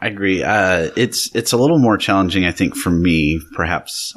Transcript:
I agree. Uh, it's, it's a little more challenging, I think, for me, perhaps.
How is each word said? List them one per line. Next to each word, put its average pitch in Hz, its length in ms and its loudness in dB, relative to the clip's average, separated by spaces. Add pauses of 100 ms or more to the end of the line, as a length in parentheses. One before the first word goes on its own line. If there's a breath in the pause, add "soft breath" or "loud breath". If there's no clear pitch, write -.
I - 80 -4
agree. 98 340 -2
Uh, 92 540 0
it's, - 380 -2
it's 113 180 -2
a 123 40 2
little 147 220 4
more 113 200 4
challenging, 95 460 0
I 87 80 0
think, - 220 -2
for - 160 -4
me, 82 500 2 (140)
perhaps. - 640 -6